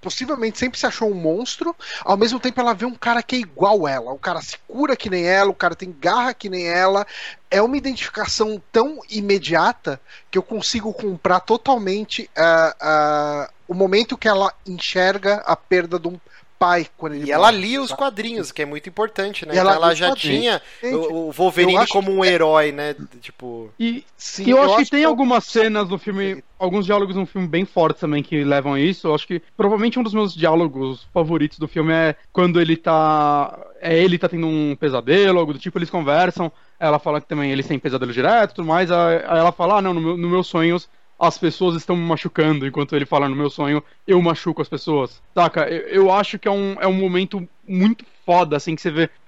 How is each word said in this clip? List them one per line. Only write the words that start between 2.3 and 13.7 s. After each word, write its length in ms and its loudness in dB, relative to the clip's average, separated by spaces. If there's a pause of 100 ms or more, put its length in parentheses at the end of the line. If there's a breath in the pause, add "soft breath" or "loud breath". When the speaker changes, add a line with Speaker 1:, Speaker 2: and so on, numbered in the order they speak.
Speaker 1:
tempo 200 -4
ela 140 0
vê 120 -6
um 100 -8
cara 260 -2
que 140 -6
é 40 -2
igual 480 0
ela, 240 -4
o 60 -10
cara 240 -6
se 160 -16 (100)
cura 280 -2
que 160 -10
nem 140 -2
ela, 260 4
o 40 -4
cara 200 -2
tem 240 -14
garra 340 0
que 160 -12
nem 180 -6
ela, 380 2 (460 loud breath)
é 100 4
uma 160 0
identificação 840 -4 (100)
tão 280 2 (100)
imediata 920 -2 (300 loud breath)
que 80 0
eu 40 -6
consigo 480 -6
comprar 500 -2
totalmente, 920 -2
ah, 460 4
ah, 680 0 (180)
o 80 -6